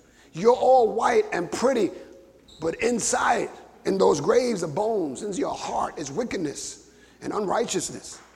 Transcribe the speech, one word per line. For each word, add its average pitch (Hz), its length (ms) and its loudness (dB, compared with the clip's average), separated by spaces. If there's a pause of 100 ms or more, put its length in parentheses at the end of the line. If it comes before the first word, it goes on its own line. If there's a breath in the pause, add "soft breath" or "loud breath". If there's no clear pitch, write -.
(340 soft breath)
You're 226 220 4
all 240 380 4
white 214 400 2
and 170 180 -2
pretty, 254 380 2 (720)
but 165 140 -2
inside, 240 760 0 (360)
in 196 120 0
those 170 240 4
graves 220 400 2
of 156 140 -4
bones, 190 480 -2
in 208 100 -6
your 175 220 -4
heart - 420 -6
is 139 140 -8
wickedness - 800 -6 (300 soft breath)
and - 120 -8
unrighteousness." 196 880 -4 (160)